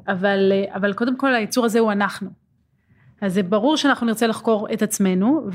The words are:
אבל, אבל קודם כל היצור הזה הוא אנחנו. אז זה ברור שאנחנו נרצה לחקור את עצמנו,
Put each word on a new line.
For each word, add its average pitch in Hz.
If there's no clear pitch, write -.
אבל, 196
אבל 196
קודם 247
כל 262
היצור 226
הזה 226
הוא 220
אנחנו. 202
אז 196
זה 202
ברור 214
שאנחנו 254
נרצה 226
לחקור 220
את 220
עצמנו, 208